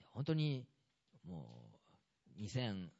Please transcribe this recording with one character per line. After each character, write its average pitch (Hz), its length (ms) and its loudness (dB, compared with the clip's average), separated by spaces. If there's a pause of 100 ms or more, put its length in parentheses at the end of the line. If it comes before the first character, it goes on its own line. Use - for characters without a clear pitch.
(120)
本 123 120 -4
当 160 100 4
に 147 320 4 (640)
も 58 420 -10 (680)
う 101 40 -6
二 104 60 -4
千 101 420 0 (100)